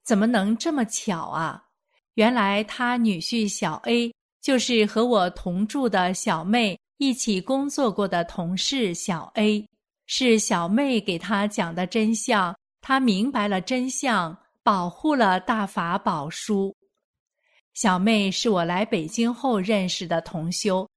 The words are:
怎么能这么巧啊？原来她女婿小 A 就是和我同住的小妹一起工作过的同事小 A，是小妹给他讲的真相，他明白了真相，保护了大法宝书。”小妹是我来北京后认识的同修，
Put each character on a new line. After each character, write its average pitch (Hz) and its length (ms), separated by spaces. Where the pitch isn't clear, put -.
怎 214 140
么 202 80
能 226 320
这 320 160
么 269 120
巧 180 420
啊？ 151 360
原 226 180
来 202 300
她 247 340
女 220 220
婿 220 280
小 170 280
A 233 280
就 269 180
是 226 260
和 214 200
我 208 240
同 180 360
住 262 220
的 185 260
小 170 300
妹 208 360
一 269 160
起 208 260
工 269 300
作 269 220
过 202 160
的 175 160
同 170 340
事 220 360
小 165 420
A， 214 320
是 240 320
小 175 300
妹 247 320
给 180 180
他 202 300
讲 180 260
的 180 140
真 220 260
相， 202 420
他 269 200
明 233 320
白 214 160
了 196 120
真 254 300
相， 196 480
保 185 260
护 302 280
了 196 240
大 220 260
法 180 320
宝 160 320
书。” 196 460
小 185 240
妹 202 320
是 226 200
我 185 140
来 175 220
北 170 220
京 233 260
后 240 260
认 190 300
识 - 160
的 165 160
同 165 300
修， 190 460